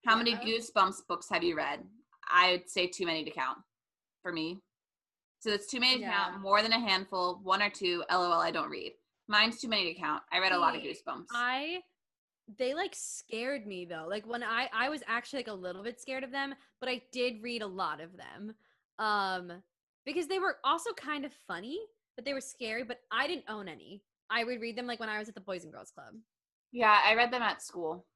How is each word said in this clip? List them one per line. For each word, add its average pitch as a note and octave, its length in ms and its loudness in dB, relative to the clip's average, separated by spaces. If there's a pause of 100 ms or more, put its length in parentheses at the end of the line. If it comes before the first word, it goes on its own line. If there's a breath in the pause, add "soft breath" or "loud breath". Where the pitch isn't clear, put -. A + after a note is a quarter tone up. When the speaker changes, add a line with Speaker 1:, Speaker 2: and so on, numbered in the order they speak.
Speaker 1:
How A3+ 100 8
many A#3 160 4
Speaker 2:
Yeah. A#3 80 -2
Speaker 1:
Goosebumps A3 680 2
books F3 220 -4
have E3+ 120 2
you E3+ 140 2
read? D3 320 -2 (400)
I'd F3+ 400 6
say F3+ 180 0
too F3+ 200 -4
many D#3+ 180 -2
to D#3 60 -6
count C3 280 -4 (640)
for F3+ 100 -6
me. E3 300 -4 (800)
So A3 100 -2
it's G3+ 160 0
too B3+ 140 -4
many B3+ 200 4
to G#3+ 40 -6
count, G3 280 0
Speaker 2:
Yeah. G3+ 80 -8
Speaker 1:
more G3 220 4
than A3+ 100 2
a A#3 80 4
handful, F#3+ 640 0
one F#3+ 200 4
or G#3 80 4
two, F3 400 0
L F3+ 140 6
O F3 80 4
L, E3 80 6
I E3 100 2
don't E3 200 -2
read. - 220 -8 (340)
Mine's A3 340 4
too B3 80 -6
many G3 260 0
to F3 60 -14
count. D3+ 300 -2
I F3+ 80 2
read F#3+ 140 4
a F3+ 60 4
lot D#3+ 180 4
of - 60 -6
Speaker 2:
See, D3 60 -6
Speaker 1:
Goosebumps. C#3+ 420 -8
Speaker 2:
I, C4+ 520 -2 (760)
they, C4 160 0
like, F4+ 200 -4
scared A#3 720 -6
me, F#3 180 -8
though. E3 240 -8
Like, G#3 180 -4
when A#3+ 160 -6
I, A#3 300 0
I A#3 180 2
was D4+ 160 -4
actually, A#3+ 340 -2
like, A#3 80 -8
a G#3+ 60 -6
little F#3 280 -6
bit A#3 180 -8
scared C4 240 -6
of B3+ 80 -10
them, C#4 220 -4 (260 soft breath)
but B3+ 80 -2
I B3 140 -2 (100)
did A#3+ 300 0
read A#3 200 -4
a G#3 40 -4
lot F3+ 340 -2
of E3+ 160 -14
them. F#3+ 380 -14 (440)
Um, F#3+ 640 0 (420)
because D4+ 240 -2
they F#4+ 100 0
were F4+ 260 0
also E4 280 2
kind D4 320 -6
of C#4+ 80 -10
funny, G#3+ 480 -8 (360)
but A#3 80 -14
they C#4 100 -2
were C4+ 60 -2
scary, A#3 440 -6
but A#3 160 -8 (100)
I B3 160 2
didn't D#4 220 -4
own G#3 200 -8
any. D3 360 -16 (260)
I A3+ 140 2
would A#3+ 160 -4
read A3+ 160 -6
them, B3 100 -4
like, A#3 140 -6
when A3+ 80 -6
I G#3+ 100 -4
was G#3+ 100 -6
at A3 60 -16
the G#3+ 60 -14
Boys F#3 240 -8
and D#3+ 80 -16
Girls - 180 -16
Club. A#2 240 -18 (580)
Speaker 1:
Yeah, A3 320 8
I A3 100 8
read A#3 180 4
them B3 100 0
at G#3 200 -2
school. F3 540 -6